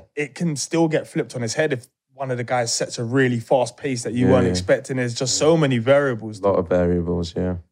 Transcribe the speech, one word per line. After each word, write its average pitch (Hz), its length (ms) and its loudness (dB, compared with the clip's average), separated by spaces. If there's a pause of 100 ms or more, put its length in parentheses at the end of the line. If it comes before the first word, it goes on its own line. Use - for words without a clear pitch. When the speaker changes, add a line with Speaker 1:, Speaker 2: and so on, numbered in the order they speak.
(160)
Speaker 1:
it 151 200 -6
can 165 200 -2
still 165 320 0
get 156 180 0
flipped 143 300 -6
on 123 80 -6
its 113 120 -4
head 156 180 0
if 120 140 -8 (260)
one 131 180 -8
of 123 60 -4
the 120 80 -4
guys 123 280 -2
sets - 240 -6
a 123 60 -4
really 123 380 2
fast 123 340 0
pace 131 280 -6
that 113 100 -6
you 123 140 2
Speaker 2:
Yeah, - 40 6
Speaker 1:
weren't 95 140 6
Speaker 2:
yeah. 90 60 2
Speaker 1:
expecting. 131 460 0
There's 123 160 -2
just 127 220 -2
Speaker 2:
Yeah. 147 120 2
Speaker 1:
so 165 100 6
many 131 220 2
variables. 113 600 2
Speaker 2:
A 95 40 -6
lot 98 160 4
of 87 100 0
variables, 87 640 0
yeah. 90 220 -2 (140)